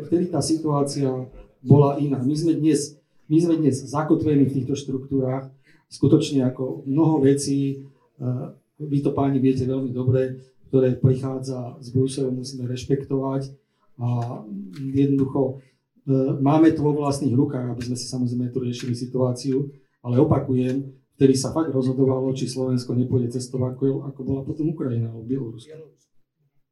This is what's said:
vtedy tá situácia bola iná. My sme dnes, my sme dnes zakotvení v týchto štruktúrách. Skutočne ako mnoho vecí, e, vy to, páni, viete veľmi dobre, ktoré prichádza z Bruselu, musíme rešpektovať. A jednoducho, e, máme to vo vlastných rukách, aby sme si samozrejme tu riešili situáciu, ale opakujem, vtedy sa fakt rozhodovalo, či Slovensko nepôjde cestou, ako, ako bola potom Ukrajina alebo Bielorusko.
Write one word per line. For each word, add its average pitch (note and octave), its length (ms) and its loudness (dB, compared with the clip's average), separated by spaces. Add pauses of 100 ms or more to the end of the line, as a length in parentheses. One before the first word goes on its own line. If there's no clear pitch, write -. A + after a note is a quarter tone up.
vtedy F3 240 0
tá C#3+ 80 0
situácia C#3+ 640 0 (560)
bola C#3+ 400 6
iná. C#3 240 0
My D3 80 0
sme D#3 240 0
dnes, D3 400 0 (320)
my D#3 80 4
sme E3 240 4
dnes C3 240 2
zakotvení D3 640 2
v C3+ 80 -6
týchto C3+ 160 -4
štruktúrách. C3 800 -4 (320)
Skutočne C#3 640 2
ako C3 400 -6
mnoho D#3 320 4
vecí, C#3 640 2 (320)
e, B2+ 120 -6 (520)
vy C#3 240 -2
to, C#3+ 80 0
páni, C#3 240 0
viete B2+ 320 2
veľmi C3 240 -2
dobre, B2+ 480 0 (320)
ktoré B2+ 240 4
prichádza C3 880 0
z - 80 -14
Bruselu, C3 400 0
musíme B2+ 320 -8
rešpektovať. C3+ 880 -4 (480)
A A#2+ 400 -4 (400)
jednoducho, C3+ 800 0 (480)
e, C3+ 320 2
máme D#3 320 6
to D#3 80 -2
vo D3 160 2
vlastných C3+ 400 0
rukách, B2 400 0
aby A#2+ 160 -6
sme - 0 -
si - 160 -8
samozrejme B2 400 -2
tu B2 80 -6
riešili B2 400 -4
situáciu, B2+ 720 -2 (320)
ale A#2+ 160 -2
opakujem, C3+ 800 2 (180)
vtedy C3 220 6
sa - 180 -4
fakt D#3+ 160 -2
rozhodovalo, C3 640 0
či C3+ 140 -4
Slovensko B2+ 480 -2
nepôjde B2 420 0
cestou, C3 240 -4
ako, C3+ 460 -2
ako - 160 -14
bola C3+ 180 -4
potom D#3 300 -4
Ukrajina A#2 400 -4
alebo A2+ 100 -14
Bielorusko. B2 680 -10 (800)